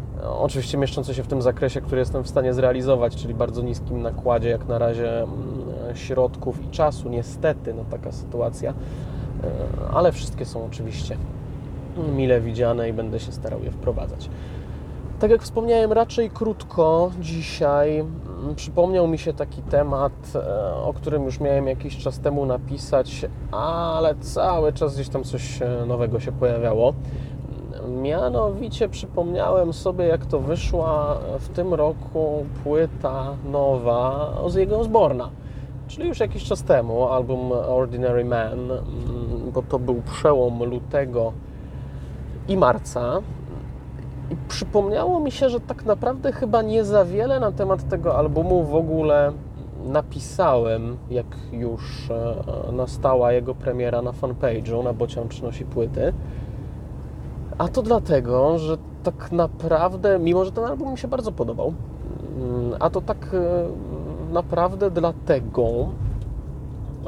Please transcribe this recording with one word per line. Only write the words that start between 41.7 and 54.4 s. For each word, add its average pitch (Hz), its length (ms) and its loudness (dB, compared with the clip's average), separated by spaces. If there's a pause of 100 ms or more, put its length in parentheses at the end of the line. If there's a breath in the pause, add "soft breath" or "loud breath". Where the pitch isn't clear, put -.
i 190 80 2
marca. 139 640 2 (1080)
I - 60 -6 (120)
przypomniało 214 720 2
mi 294 120 0
się, 269 180 2
że 240 100 0
tak - 260 -8
naprawdę 247 460 0
chyba 226 300 2
nie 220 240 2
za 202 200 6
wiele 226 340 0
na 220 120 2
temat 190 380 0
tego 165 280 2
albumu 160 460 4
w 147 120 0
ogóle 156 560 4 (540)
napisałem, 123 1120 2 (120)
jak 123 160 -2 (260)
już, 117 600 -4
e, 113 600 -4
nastała 123 600 4
jego 123 240 2
premiera 120 460 0
na 123 100 -2
fanpage'u, 120 720 -2